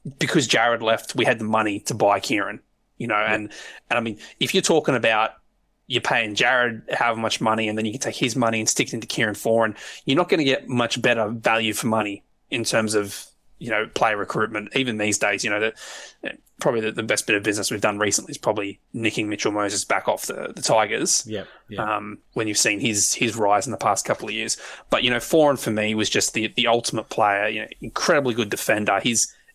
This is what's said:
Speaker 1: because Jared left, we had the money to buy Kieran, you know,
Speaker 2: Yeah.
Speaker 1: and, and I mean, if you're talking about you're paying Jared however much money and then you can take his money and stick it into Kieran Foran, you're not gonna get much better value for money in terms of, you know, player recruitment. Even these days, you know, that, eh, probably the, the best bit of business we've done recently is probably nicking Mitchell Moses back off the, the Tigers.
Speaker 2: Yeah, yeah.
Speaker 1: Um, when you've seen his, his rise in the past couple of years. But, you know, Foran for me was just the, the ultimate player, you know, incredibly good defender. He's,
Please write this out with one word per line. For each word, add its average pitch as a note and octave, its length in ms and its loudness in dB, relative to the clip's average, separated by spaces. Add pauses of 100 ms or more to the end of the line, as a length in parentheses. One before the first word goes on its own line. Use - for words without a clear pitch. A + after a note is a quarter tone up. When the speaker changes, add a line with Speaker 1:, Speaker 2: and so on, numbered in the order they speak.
(200)
Speaker 1:
because C#3 260 2
Jared A#2 360 2
left, A2+ 340 0
we A#2+ 80 2
had A#2 160 2
the A2+ 40 -6
money G#2+ 360 0
to - 140 -4
buy G2+ 260 4
Kieran, G#2 400 -4 (380)
you A#2+ 100 -6
know, G#2+ 100 2
Speaker 2:
Yeah. G#2+ 160 2
Speaker 1:
and, G#2+ 180 -4 (380)
and A#2+ 80 2
I - 20 0
mean, A2+ 180 -4 (200)
if - 160 0
you're F#3 80 4
talking D#3 320 4
about A2+ 380 2 (560)
you're A#2+ 120 -2
paying A2+ 340 0
Jared B2 480 2 (100)
however A#2 280 2
much A2 200 -2
money A2 280 2
and G#2+ 100 -2
then A2 60 -2
you G#2+ 80 -4
can B2 80 -8
take - 160 -6
his A#2+ 180 0
money A2+ 240 2
and G#2+ 100 -2
stick - 200 0
it - 60 -8
into A2 120 -8
Kieran A2 280 -2
Foran, A2+ 420 2 (280)
you're C3+ 120 2
not F3 120 2
gonna E3+ 160 4
get C3+ 240 0
much B2 320 0
better A#2 280 2
value A2+ 440 0
for A2 140 -4
money G#2+ 380 -2 (260)
in A#2 140 -4
terms A2 300 0
of, G#2 300 -2 (340)
you A#2 120 -8
know, G#2+ 240 -2
player A2 220 2
recruitment. G#2 580 -4
Even B2+ 240 -2
these G#2+ 200 0
days, G2+ 260 0
you A2 60 -2
know, G#2 100 0
that, A2 140 0 (500)
eh, - 80 -8 (260)
probably A#2+ 220 0
the, A2 100 -2
the A2 140 -4
best A2 220 -2
bit A2 100 2
of G#2 60 0
business G#2 280 -2
we've G#2+ 100 -4
done G#2 180 2
recently G#2 320 0
is - 80 -10
probably G#2 420 -2 (140)
nicking A2+ 340 -2
Mitchell G#2 240 -2
Moses G2+ 320 -2
back - 240 -2
off - 180 -2
the, - 300 -8
the C#3+ 60 -14
Tigers. A2+ 640 2
Speaker 2:
Yeah, G2+ 180 -6 (240)
yeah. G#2+ 140 -6 (140)
Speaker 1:
Um, G#2 220 -8 (140)
when A2 160 -2
you've G2+ 100 -2
seen G#2 220 2
his, G#2+ 340 0
his A2 220 0
rise G#2 300 4
in A#2 60 -4
the F#2+ 60 -4
past G#2 280 2
couple A2 200 -2
of G#2+ 80 -6
years. A2 220 -4 (340)
But, A#2 140 2
you B2 60 4
know, B2 80 2
Foran D3 400 4
for - 120 -4
me G#2+ 240 0
was G#2+ 160 0
just - 240 0
the, A2 220 -2
the A#2 100 2
ultimate A#2 440 0
player, G#2 360 2
you A2 140 -4
know, G#2+ 80 -8 (120)
incredibly B2+ 540 0
good A2 160 0
defender. G#2 500 0
He's, A#2 320 0 (220)